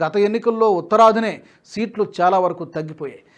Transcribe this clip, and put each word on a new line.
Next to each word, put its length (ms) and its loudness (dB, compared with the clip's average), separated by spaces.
గత 120 -2
ఎన్నికల్లో 540 0
ఉత్తరాదినే 680 2
సీట్లు 400 -6
చాలా 180 2
వరకు 260 -4
తగ్గిపోయాయి. 580 -12